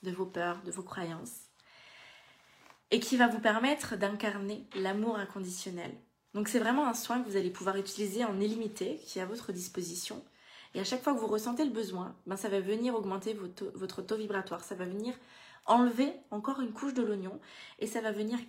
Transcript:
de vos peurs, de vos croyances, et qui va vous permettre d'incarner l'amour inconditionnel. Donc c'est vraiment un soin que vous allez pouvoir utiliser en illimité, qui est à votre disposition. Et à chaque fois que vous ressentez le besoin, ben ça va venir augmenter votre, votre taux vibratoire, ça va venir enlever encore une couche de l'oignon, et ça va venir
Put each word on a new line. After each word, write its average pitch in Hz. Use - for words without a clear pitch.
de 185
vos 185
peurs, 175
de 175
vos 190
croyances, 170
et 233
qui 247
va 240
vous 220
permettre 226
d'incarner 202
l'amour 202
inconditionnel. 180
Donc 208
c'est 247
vraiment 254
un 226
soin 247
que 220
vous 196
allez 180
pouvoir 190
utiliser 202
en 196
illimité, 214
qui -
est -
à 185
votre 220
disposition. 175
Et 190
à 196
chaque 254
fois 285
que 233
vous 220
ressentez 240
le 277
besoin, 185
ben 190
ça 208
va 196
venir 226
augmenter 196
votre, 190
votre 190
taux 220
vibratoire, 196
ça 196
va 185
venir 208
enlever 247
encore 269
une 226
couche 277
de 247
l'oignon, 202
et 220
ça 226
va 220
venir 214